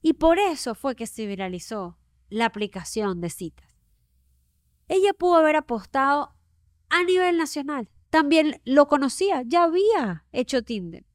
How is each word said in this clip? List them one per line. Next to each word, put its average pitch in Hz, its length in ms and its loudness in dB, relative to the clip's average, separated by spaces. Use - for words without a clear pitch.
Y 320 140 0
por 330 260 4
eso 311 340 -2
fue 262 220 -8
que 233 100 -10
se 220 220 -12
viralizó 185 720 -10
la 226 180 -2
aplicación 202 760 -6
de 170 100 -6
citas. - 480 -16
Ella 381 240 2
pudo 349 240 2
haber 311 180 4
apostado 277 800 -2
a 349 160 0
nivel 359 340 2
nacional. 285 500 -6
También 311 540 2
lo 285 240 6
conocía, 285 580 0
ya 339 160 2
había 339 680 0
hecho 247 320 -2
Tinder 180 500 -10